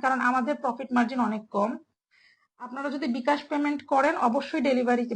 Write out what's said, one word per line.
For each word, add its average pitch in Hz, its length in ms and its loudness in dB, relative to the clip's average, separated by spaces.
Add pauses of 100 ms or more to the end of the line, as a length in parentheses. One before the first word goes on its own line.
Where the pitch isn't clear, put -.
কারণ 262 160 2 (100)
আমাদের 262 340 0
প্রফিট 254 320 -4
মার্জিন 247 320 2
অনেক 214 160 -4 (120)
কম, 208 160 0 (920)
আপনারা 254 340 -8
যদি 294 120 -4 (100)
বিকাশ 285 220 0 (100)
পেমেন্ট 294 320 -2 (120)
করেন 285 220 4 (120)
অবশ্যই 269 420 0
ডেলিভারি, 247 360 2 (100)